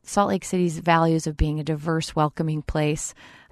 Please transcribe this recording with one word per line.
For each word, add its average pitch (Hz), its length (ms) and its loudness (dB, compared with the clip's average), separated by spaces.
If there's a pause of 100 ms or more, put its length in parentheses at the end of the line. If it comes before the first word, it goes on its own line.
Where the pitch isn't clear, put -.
Salt 202 240 0
Lake 196 160 -2
City's 175 340 0
values 165 480 4
of 151 100 -4
being 147 220 0
a 151 60 -6
diverse, 160 500 -2
welcoming 156 480 0
place, 151 520 -2 (380)